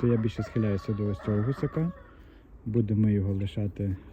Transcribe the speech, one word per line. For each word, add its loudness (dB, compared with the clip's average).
то 2
я 6
більше -2
схиляюся 0
до -2
ось -4
цього 2
гусака. -2
Будемо 4
його 2
лишати -2